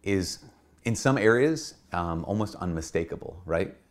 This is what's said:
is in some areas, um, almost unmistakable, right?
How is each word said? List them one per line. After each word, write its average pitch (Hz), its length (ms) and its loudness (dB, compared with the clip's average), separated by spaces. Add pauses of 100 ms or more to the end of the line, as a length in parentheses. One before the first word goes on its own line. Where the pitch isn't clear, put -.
is 95 380 -2 (440)
in 117 120 0
some 135 200 2
areas, 127 580 4 (180)
um, 85 320 -2
almost 104 320 -2
unmistakable, 85 920 -6
right? 82 300 -2 (140)